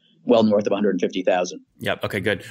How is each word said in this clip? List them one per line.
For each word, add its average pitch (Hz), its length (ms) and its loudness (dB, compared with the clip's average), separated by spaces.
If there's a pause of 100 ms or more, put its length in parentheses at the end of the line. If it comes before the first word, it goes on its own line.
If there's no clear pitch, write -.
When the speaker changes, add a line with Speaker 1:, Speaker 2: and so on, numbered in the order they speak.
(240)
Speaker 1:
well 117 200 4
north 104 240 2
of 101 40 6
a 101 40 4
hundred 98 260 0
fifty 95 220 -2
thousand. 90 380 -2 (180)
Speaker 2:
Yep. 104 240 -4
Okay, 104 160 -4
good. 98 320 -2